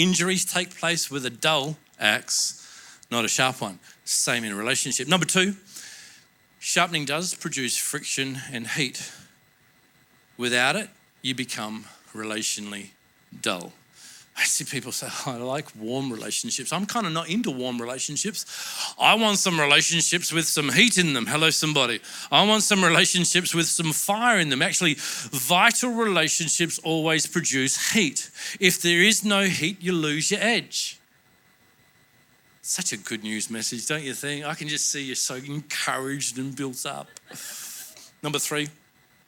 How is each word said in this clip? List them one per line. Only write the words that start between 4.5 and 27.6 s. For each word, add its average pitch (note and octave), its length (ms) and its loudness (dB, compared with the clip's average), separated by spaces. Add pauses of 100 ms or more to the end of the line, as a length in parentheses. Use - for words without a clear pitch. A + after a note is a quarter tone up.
a G2 40 -4
relationship. B2 520 -2
Number E3 180 2
two, F#3+ 300 2 (1080)
sharpening E3+ 400 0
does D#3+ 300 -2
produce C3+ 420 -4
friction C3+ 640 -4 (140)
and A#2 160 -6
heat. - 420 -4 (1300)
Without B2 400 2
it, G#3+ 120 -6 (320)
you B2+ 140 -2
become G#2+ 520 -8 (280)
relationally G#2 760 -6 (500)
dull. F#2+ 320 -4 (680)
I - 60 0
see - 200 0
people B2 280 -6
say, - 160 -6 (180)
"Oh, C3+ 60 -4
I A#2+ 60 -8
like C3 360 -4
warm B2 380 -4
relationships." A2 600 -4
I'm F#3 140 0
kinda G#3+ 240 -2
not E3 180 -4
into G#3 220 0
warm B2 320 -4
relationships. C3+ 640 -6 (500)
I D3+ 180 8
want G#3+ 260 4
some F3 200 2
relationships D#3+ 680 4
with D#3 160 2
some D3 240 0
heat F#3+ 280 6
in E3 160 4
them. A2+ 120 0
Hello, D3+ 240 2
somebody. C3+ 500 2 (300)
I D3+ 140 8
want G#3+ 180 4
some F#3+ 220 4
relationships F3 680 4
with E3 160 2
some D#3+ 240 0
fire A3 460 2
in D#3+ 100 2
them. C3+ 140 0
Actually, E3 320 2 (380)
vital F3+ 580 4
relationships E3+ 880 0
always D#3+ 480 0
produce C3+ 640 0